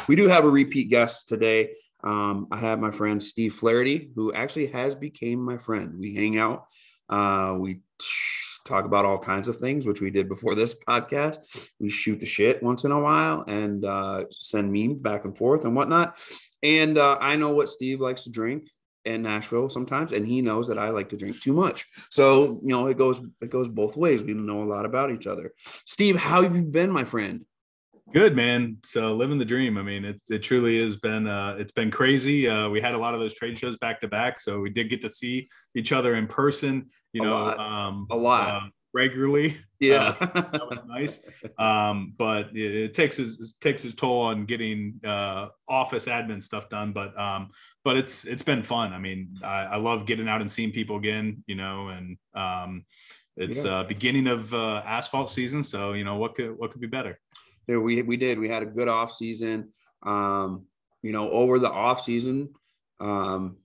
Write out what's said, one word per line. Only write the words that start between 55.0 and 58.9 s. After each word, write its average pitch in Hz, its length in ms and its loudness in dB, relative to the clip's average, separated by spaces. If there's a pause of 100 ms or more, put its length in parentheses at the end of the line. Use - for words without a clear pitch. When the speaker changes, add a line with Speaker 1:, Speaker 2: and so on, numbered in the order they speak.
Speaker 2:
season. 131 320 -4
So, 101 320 -6
you 101 100 -4
know, 101 120 -4
what 110 180 -4
could, 113 240 -6
what 113 140 -8
could 120 80 -16
be 117 80 -8
better? 117 300 -8 (500)
Speaker 1:
Yeah, 120 80 2
we, 117 260 2
we 117 140 -2
did. 123 240 0
We 110 80 -2
had 113 160 -2
a - 20 -6
good 117 220 -2
off 117 240 0